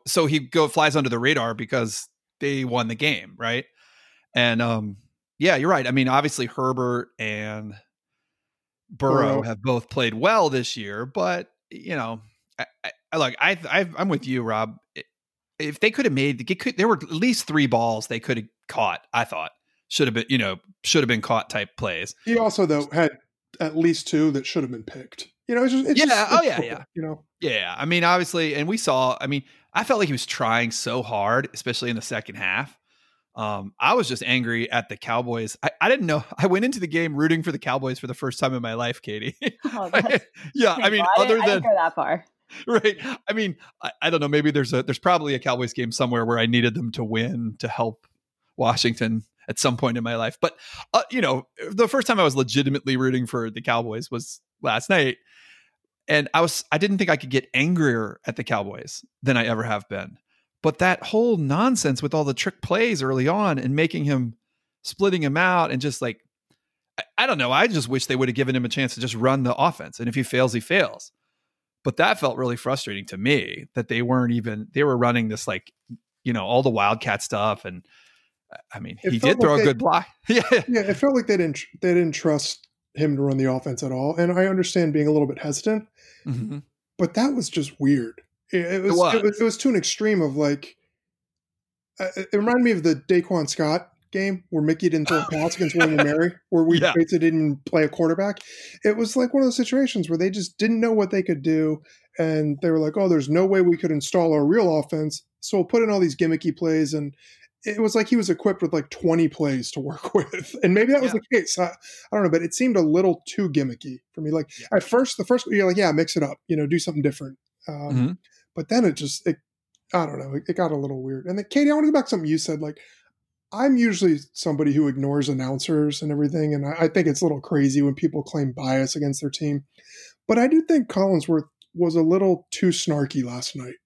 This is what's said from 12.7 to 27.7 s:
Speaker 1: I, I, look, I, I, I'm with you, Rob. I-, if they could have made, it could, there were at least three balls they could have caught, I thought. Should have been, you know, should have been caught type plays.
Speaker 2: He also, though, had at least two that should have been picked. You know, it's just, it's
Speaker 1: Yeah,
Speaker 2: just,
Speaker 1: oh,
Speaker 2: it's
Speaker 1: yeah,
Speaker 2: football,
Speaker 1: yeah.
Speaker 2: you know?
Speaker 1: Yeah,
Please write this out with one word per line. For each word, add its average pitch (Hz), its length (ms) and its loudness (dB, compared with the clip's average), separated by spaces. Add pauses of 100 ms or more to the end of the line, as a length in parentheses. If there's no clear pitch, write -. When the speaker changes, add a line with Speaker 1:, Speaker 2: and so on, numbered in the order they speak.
Speaker 1:
I, - 80 -12 (200)
I, 160 60 -4
look, 131 220 -2
I, 175 180 2 (120)
I, 175 280 0
I'm 196 120 -2
with - 180 -2
you, 127 140 0
Rob. 110 360 -2 (200)
I-, 71 60 -14 (540)
if 151 220 -8
they 220 120 2
could 262 140 0
have 160 80 2
made, 131 360 0
it 185 100 0
could, - 180 -4
there 202 100 2
were 220 100 4
at - 140 -10
least 208 360 0
three 151 200 2
balls 113 400 0
they 117 120 -6
could 120 180 -4
have 110 100 -8 (200)
caught, 98 340 -2 (120)
I 117 120 0
thought. 80 260 -10 (360)
Should 143 200 2
have 113 60 -2
been, 113 160 -2
you 135 80 2
know, 98 200 -2 (260)
should - 180 2
have 123 60 2
been 113 140 0
caught - 280 -2
type 101 280 -6
plays. 92 360 -6 (120)
Speaker 2:
He 233 120 0
also, 214 300 0
though, 147 240 0
had 156 200 2 (480)
at 156 160 -4
least 165 320 0
two 156 240 2
that 139 140 -4
should - 180 -4
have 123 80 -6
been 113 120 -12
picked. - 460 -18 (180)
You 240 80 -2
know, 247 80 2
it's 262 100 2
just, 269 160 0
it's 269 100 4
Speaker 1:
Yeah, 311 60 6
Speaker 2:
just, 214 260 4
Speaker 1:
oh, 302 60 6
Speaker 2:
it's 339 80 4
Speaker 1:
yeah, 208 120 0
Speaker 2:
football, 117 200 -6
Speaker 1:
yeah. 135 60 -16 (100)
Speaker 2:
you 170 80 -8
know? 156 220 -8 (180)
Speaker 1:
Yeah, 104 340 -2